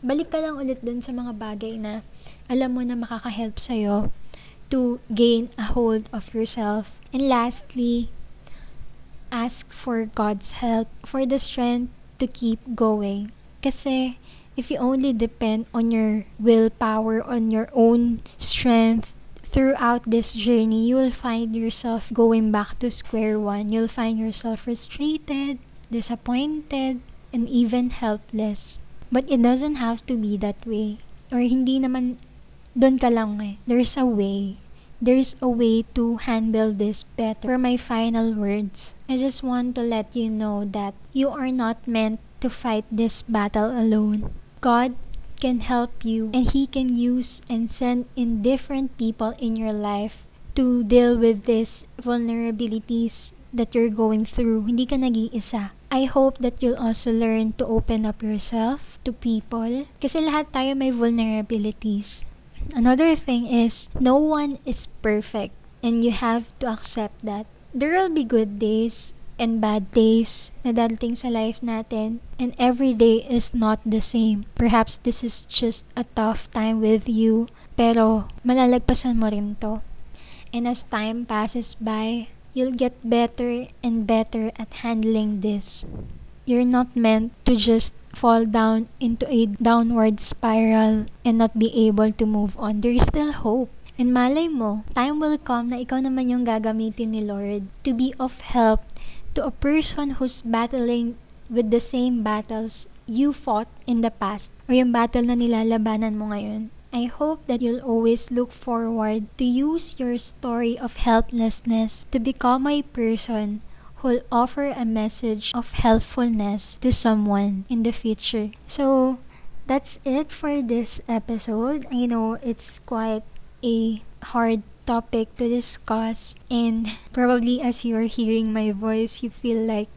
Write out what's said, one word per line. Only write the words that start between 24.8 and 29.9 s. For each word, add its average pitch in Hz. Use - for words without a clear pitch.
disappointed, 262
and 240
even 247
helpless. 214
But 262
it 269
doesn't 262
have 226